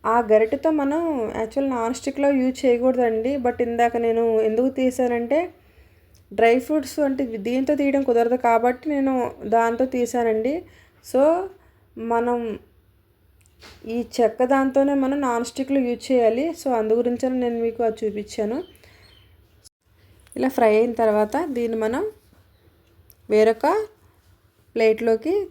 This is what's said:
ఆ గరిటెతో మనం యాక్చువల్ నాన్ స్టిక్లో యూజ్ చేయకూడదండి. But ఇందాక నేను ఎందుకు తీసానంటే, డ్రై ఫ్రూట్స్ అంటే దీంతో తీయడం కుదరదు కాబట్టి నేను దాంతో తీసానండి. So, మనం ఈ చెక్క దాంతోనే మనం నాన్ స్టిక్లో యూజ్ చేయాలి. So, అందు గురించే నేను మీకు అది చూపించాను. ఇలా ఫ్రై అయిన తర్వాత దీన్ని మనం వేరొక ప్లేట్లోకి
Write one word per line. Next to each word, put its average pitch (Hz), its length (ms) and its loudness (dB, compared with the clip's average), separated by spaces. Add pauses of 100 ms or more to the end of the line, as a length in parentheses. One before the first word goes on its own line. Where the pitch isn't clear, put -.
(120)
ఆ - 20 2 (160)
గరిటెతో 220 480 4
మనం 285 220 0 (400)
యాక్చువల్ 269 320 -4
నాన్ 233 260 -2
స్టిక్లో 277 300 -2 (100)
యూజ్ 254 240 0
చేయకూడదండి. 247 720 2 (120)
But 240 220 -2
ఇందాక 233 280 0 (100)
నేను 226 180 0 (240)
ఎందుకు 233 320 0
తీసానంటే, 247 600 0 (1000)
డ్రై 233 160 6 (100)
ఫ్రూట్స్ 302 320 -2 (120)
అంటే 269 160 -2 (240)
దీంతో 262 320 0
తీయడం 277 280 0
కుదరదు 233 380 2
కాబట్టి 233 380 2 (100)
నేను 269 180 0 (420)
దాంతో 233 400 2
తీసానండి. 240 600 0 (560)
So, 254 120 2 (920)
మనం 240 260 0 (1500)
ఈ 240 40 -2 (180)
చెక్క 240 400 2
దాంతోనే 277 480 2
మనం 277 240 -2
నాన్ 240 240 -2
స్టిక్లో 269 340 -2
యూజ్ 240 240 -4
చేయాలి. 247 380 4 (160)
So, 277 40 -2 (120)
అందు 220 220 2
గురించే 247 300 -2 (120)
నేను 233 240 -2
మీకు 226 120 -8 (100)
అది 220 120 -10
చూపించాను. 208 580 -6 (1800)
ఇలా 262 220 -2
ఫ్రై 220 240 4
అయిన 240 100 0 (120)
తర్వాత 214 320 0 (200)
దీన్ని 233 300 -4
మనం 269 180 -2 (1300)
వేరొక 220 340 2 (1080)
ప్లేట్లోకి 226 600 2 (160)